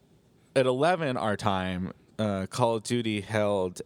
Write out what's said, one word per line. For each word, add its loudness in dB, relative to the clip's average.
at 4
eleven 2
our 0
time, -2
uh, -2
Call 0
of -6
Duty -2
held 0